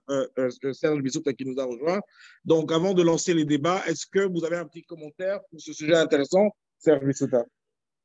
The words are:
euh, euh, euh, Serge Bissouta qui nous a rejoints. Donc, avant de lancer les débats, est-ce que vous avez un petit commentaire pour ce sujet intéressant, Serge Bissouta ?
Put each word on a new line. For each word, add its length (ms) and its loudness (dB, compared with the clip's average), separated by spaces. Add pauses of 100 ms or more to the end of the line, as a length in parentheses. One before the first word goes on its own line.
euh, 200 -2 (100)
euh, 100 0 (140)
euh, 100 -4
Serge 300 0
Bissouta 300 -2
qui 120 -8
nous 140 -6
a 60 -4
rejoints. 360 -2 (440)
Donc, 260 2
avant 240 2
de 80 4
lancer 320 2
les 100 2
débats, 440 0
est-ce 180 -6
que 140 0
vous 240 -2
avez 120 -4
un 100 -8
petit 180 -20
commentaire 560 -10 (100)
pour 100 -20
ce 120 -14
sujet 240 0
intéressant, 520 2 (300)
Serge 260 2
Bissouta ? 400 0 (600)